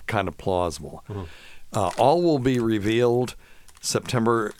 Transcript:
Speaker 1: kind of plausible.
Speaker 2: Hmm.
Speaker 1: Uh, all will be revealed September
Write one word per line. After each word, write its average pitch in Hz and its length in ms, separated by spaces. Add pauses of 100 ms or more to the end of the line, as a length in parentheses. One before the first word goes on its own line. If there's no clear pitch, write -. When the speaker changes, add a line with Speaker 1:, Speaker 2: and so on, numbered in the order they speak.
Speaker 1:
kind 101 220
of 82 100
plausible. 87 680
Speaker 2:
Hmm. 101 160 (500)
Speaker 1:
Uh, 98 260
all 143 240
will 160 180
be 127 180
revealed 117 800 (460)
September 113 760